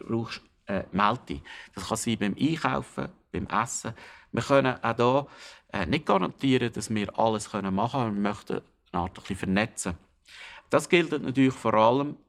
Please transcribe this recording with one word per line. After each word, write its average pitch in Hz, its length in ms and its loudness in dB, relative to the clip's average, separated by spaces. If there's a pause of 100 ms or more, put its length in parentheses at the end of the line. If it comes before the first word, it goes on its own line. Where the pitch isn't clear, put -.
brauchst, 113 340 -4 (260)
äh, 98 160 -4 (100)
melde 104 340 2
dich. 73 140 -8 (340)
Das 92 140 -8
kann 110 80 -2
sein 113 200 0
beim 101 220 0
Einkaufen, 135 720 -2 (220)
beim 87 160 -4
Essen. 117 460 -2 (380)
Wir 117 100 -2
können 135 420 2
auch 113 100 0
da, 127 340 2 (460)
äh, 92 120 -2
nicht 143 200 -2
garantieren, 135 680 2
dass 110 220 -6
wir 104 260 -2
alles 110 320 0
können 98 240 -2
machen 123 260 0
können. 110 140 -2
Wir 101 140 0
möchten - 320 -6 (300)
eine 87 120 0
Art - 80 -6
ein - 100 -18
bisschen - 140 -8
vernetzen. 95 600 -2 (720)
Das 156 200 2
gilt 170 220 4
natürlich 131 420 2
vor 110 220 -2
allem 127 420 4 (120)